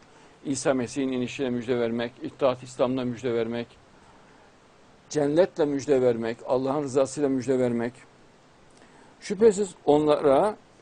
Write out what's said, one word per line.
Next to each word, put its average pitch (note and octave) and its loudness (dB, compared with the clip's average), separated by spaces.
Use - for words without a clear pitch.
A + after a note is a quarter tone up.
İsa C#3 0
Mesih'in C3 -4
inişiyle B2 -4
müjde A#2+ -2
vermek, A#2 -2
İttihat B2+ -2
İslam'la B2+ -2
müjde B2 -4
vermek, A#2 -4
cennetle D3+ 2
müjde C#3 0
vermek, A#2 0
Allah'ın C3 -2
rızasıyla C#3 0
müjde C3 0
vermek. A#2+ -2
Şüphesiz G3+ 2
onlara, D3+ 4